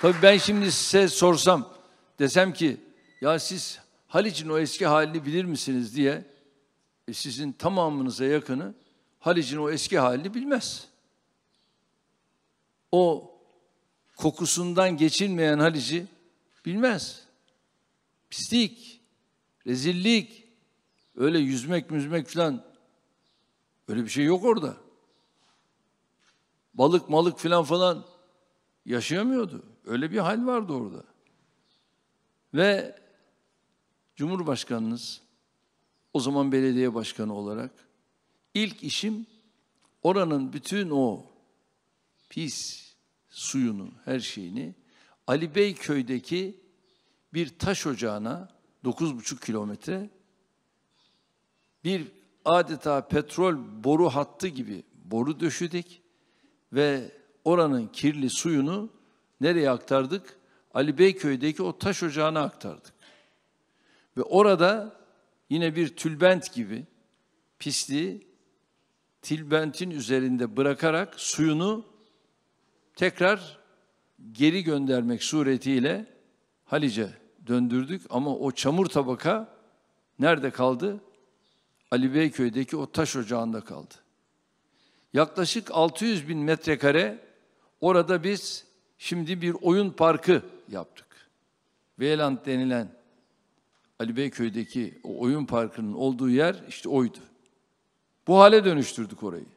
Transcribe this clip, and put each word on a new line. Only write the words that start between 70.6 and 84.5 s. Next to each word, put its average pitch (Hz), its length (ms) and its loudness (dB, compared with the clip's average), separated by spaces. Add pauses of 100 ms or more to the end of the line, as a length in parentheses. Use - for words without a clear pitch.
suyunu 165 680 -2 (1080)
tekrar 180 640 0 (720)
geri 160 320 2
göndermek 131 580 0
suretiyle 135 840 0 (580)
Haliç'e 113 540 -2 (280)
döndürdük. 123 640 -2
Ama 131 260 -4
o 135 160 -4
çamur 165 340 0
tabaka 156 720 -2 (600)
nerede 139 320 2
kaldı? 131 500 0 (880)
Ali 131 240 0
Beyköy'deki 135 600 0
o 143 160 -8
taş 160 240 -2
ocağında 113 440 -4
kaldı. - 340 -16 (1160)